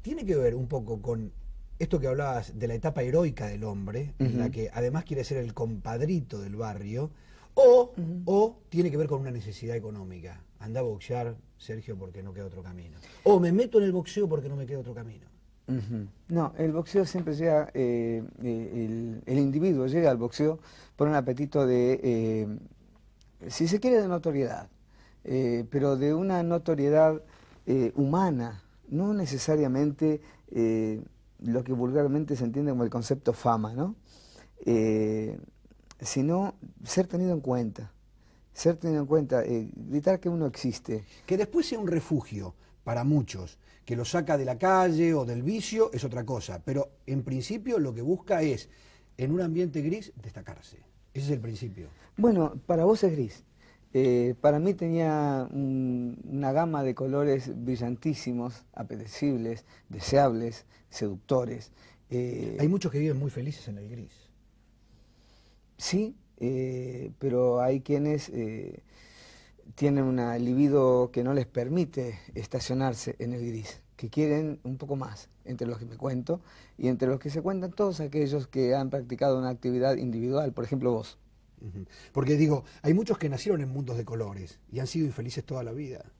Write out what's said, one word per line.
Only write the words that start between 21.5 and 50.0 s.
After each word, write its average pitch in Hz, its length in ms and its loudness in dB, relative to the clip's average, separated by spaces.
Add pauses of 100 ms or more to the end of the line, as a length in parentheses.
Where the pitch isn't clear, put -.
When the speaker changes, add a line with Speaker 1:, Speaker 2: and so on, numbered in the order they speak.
Speaker 2:
de, 123 380 4
eh, 110 540 0 (920)
si 165 180 0
se 202 120 2
quiere, 247 220 6
de 196 60 0
notoriedad, 156 600 -2 (560)
eh, 120 440 0
pero 139 280 2
de 143 160 2
una 180 280 0
notoriedad, 156 800 4 (440)
eh, 127 300 2
humana, 139 680 2 (240)
no 190 260 0
necesariamente, 147 1080 2 (300)
eh, 110 500 0 (420)
lo 120 220 0
que 127 80 -2
vulgarmente 143 640 2
se 123 80 0
entiende 139 260 0
como 123 140 0
el 107 40 -2
concepto 123 440 0
fama, 110 400 0
¿no? 165 220 -4 (720)
Eh, 110 720 2 (600)
sino 165 560 0 (280)
ser 185 240 2
tenido 180 260 0
en 147 80 0
cuenta, 120 500 -2 (600)
ser 165 240 2
tenido 156 240 0
en 143 60 -2
cuenta, 131 360 2
eh, 113 320 -2
gritar 147 440 0
que 180 100 -2
uno 165 160 0
existe. 113 580 -4 (220)
Speaker 1:
Que 185 120 0
después 220 300 0
sea 226 120 -4
un 196 80 -2
refugio 120 680 -2 (280)
para 120 200 -2
muchos, 123 560 0 (260)
que 120 100 -4
lo 117 100 -4
saca 160 320 0
de 131 80 0
la 123 120 -2
calle 175 560 4
o 139 120 2
del 120 180 -4
vicio, 220 500 0
es 117 100 -4
otra 120 220 -4
cosa, 104 380 -6
pero 139 260 -2 (160)
en 131 180 -4
principio 202 560 -2
lo 131 140 0
que 113 80 -8
busca 175 400 0
es, 139 280 0 (480)
en 131 140 0
un 180 100 2
ambiente 165 400 -2
gris, 185 400 -4